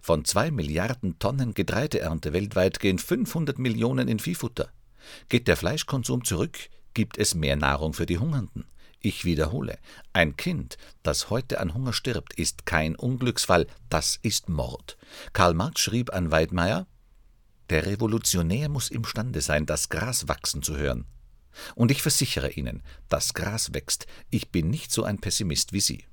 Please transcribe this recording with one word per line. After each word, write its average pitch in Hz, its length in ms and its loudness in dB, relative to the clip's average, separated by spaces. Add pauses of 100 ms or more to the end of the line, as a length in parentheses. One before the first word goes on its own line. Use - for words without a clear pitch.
Von 78 240 2
zwei 135 280 2
Milliarden 87 640 -2
Tonnen 120 360 0
Getreideernte 87 760 0
weltweit 95 460 2
gehen 95 220 2
fünfhundert 170 580 0
Millionen 123 480 2
in 113 140 0
Viehfutter. - 500 -4 (580)
Geht - 200 2
der 82 80 8
Fleischkonsum 127 680 -2
zurück, 98 340 0 (360)
gibt - 240 0
es - 160 2
mehr 73 220 2
Nahrung 71 380 2
für 82 120 0
die 85 120 2
Hungernden. 127 480 -2 (340)
Ich - 240 -2
wiederhole, 82 540 0 (340)
ein 80 240 4
Kind, - 400 -4 (260)
das - 280 -2
heute - 280 -2
an 82 160 -2
Hunger 127 180 -2
stirbt, - 420 -4
ist - 320 -4
kein 80 280 2
Unglücksfall, 120 720 2 (220)
das - 340 0
ist - 260 -2
Mord. 65 500 -4 (340)
Karl 90 220 6
Marx 110 260 0
schrieb 120 320 0
an 90 180 0
Weidmeier, 90 560 2 (840)
„Der 78 160 2
Revolutionär 107 840 0
muss 143 220 -2
imstande 117 500 -4
sein, 76 260 2
das - 220 -2
Gras 95 380 -2
wachsen - 360 -4
zu 78 140 -4
hören.“ 64 280 -2 (720)
Und 117 160 4
ich 135 120 2
versichere 123 480 0
Ihnen, 62 320 -6 (260)
das - 260 0
Gras 101 400 -2
wächst. - 320 -4 (240)
Ich - 200 0
bin 82 180 2
nicht 143 220 -2
so - 140 0
ein 101 160 -2
Pessimist 90 520 0
wie 98 80 2
Sie. - 320 0